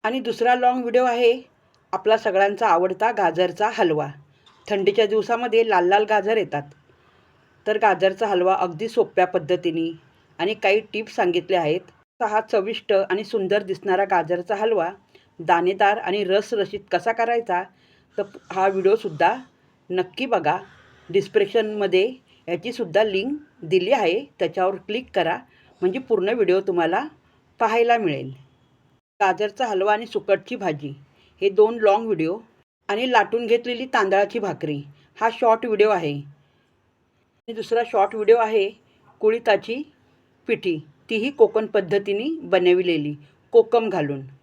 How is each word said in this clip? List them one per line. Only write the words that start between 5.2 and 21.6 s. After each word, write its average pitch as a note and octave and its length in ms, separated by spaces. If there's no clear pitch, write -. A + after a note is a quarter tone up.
लाल F3+ 200
लाल G3+ 160
गाजर G#3 320
येतात, D3 260
तर G#3+ 120
गाजरचा F#3+ 480
हलवा F#3 280
अगदी F3+ 340
सोप्या F#3+ 380
पद्धतीने E3 640
आणि G3 160
काही G#3+ 260
टिप्स G#3+ 240
सांगितल्या F3+ 440
आहेत. D#3+ 200
हा G#3+ 220
चविष्ट G#3+ 500
आणि G3 320
सुंदर G3+ 380
दिसणारा F#3+ 420
गाजरचा F3 500
हलवा G3+ 340
दाणेदार F#3 580
आणि G3+ 260
रसरशीत G3 560
कसा F3+ 200
करायचा, A3+ 500
तर - 40
हा F#3+ 160
व्हिडिओसुद्धा F#3+ 680
नक्की F#3 360
बघा. F3 320
डिस्क्रिप्शनमध्ये G3+ 1000